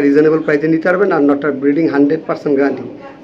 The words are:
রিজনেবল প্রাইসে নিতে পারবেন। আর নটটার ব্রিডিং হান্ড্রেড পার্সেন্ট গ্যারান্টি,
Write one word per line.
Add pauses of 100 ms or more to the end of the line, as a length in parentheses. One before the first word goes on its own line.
রিজনেবল
প্রাইসে
নিতে
পারবেন।
আর
নটটার (100)
ব্রিডিং (100)
হান্ড্রেড
পার্সেন্ট
গ্যারান্টি, (380)